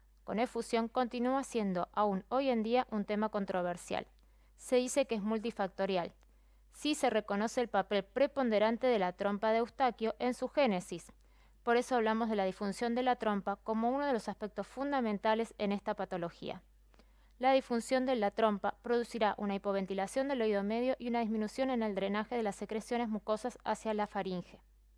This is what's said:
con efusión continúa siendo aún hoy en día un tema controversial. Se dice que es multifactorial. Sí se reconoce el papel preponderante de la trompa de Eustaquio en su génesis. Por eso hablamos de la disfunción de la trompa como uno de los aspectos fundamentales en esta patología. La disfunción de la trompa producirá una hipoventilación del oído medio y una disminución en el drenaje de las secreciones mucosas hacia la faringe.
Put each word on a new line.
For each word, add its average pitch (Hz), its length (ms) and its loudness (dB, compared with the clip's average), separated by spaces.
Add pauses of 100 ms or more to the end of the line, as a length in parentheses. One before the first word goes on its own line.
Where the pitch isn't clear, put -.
(220)
con - 160 -4
efusión 233 480 0
continúa 254 560 0
siendo 196 500 -2
aún 202 360 0
hoy 269 220 2
en 233 120 0
día 240 300 2
un 208 120 -2
tema 214 260 -2
controversial. 180 760 -4 (520)
Se - 180 -2
dice 254 300 2
que 233 100 -2
es 202 60 -4
multifactorial. 196 920 -2 (600)
Sí 302 200 0
se 269 160 2
reconoce 214 500 0
el 240 80 0
papel 196 360 0
preponderante 226 840 2
de 240 120 4
la 180 140 2
trompa 202 380 0
de 226 80 4
Eustaquio 233 600 0
en 247 140 0
su 254 160 -4
génesis. 190 640 0 (500)
Por 233 140 4
eso 247 180 0
hablamos 226 340 2
de 220 60 0
la 196 120 2
disfunción 208 500 -2
de 247 80 0
la 254 100 4
trompa 202 420 -2
como 220 340 -2
uno 277 160 0
de 277 80 2
los 220 140 -4
aspectos 202 380 -8
fundamentales 226 920 -2
en 202 120 0
esta 202 240 -2
patología. 185 680 -6 (760)
La 254 140 4
disfunción 254 520 2
de 254 120 2
la 202 160 2
trompa 214 500 0
producirá 233 540 0
una 202 180 -2
hipoventilación 196 720 -2
del 277 160 0
oído 208 220 2
medio 240 340 0
y 240 100 -6
una 233 120 0
disminución 220 500 -2
en 240 120 0
el 214 120 -2
drenaje 202 420 -2
de 233 60 0
las 202 140 -2
secreciones 220 540 -4
mucosas 214 540 -4
hacia 220 280 -2
la 208 160 0
faringe. 185 500 -6 (400)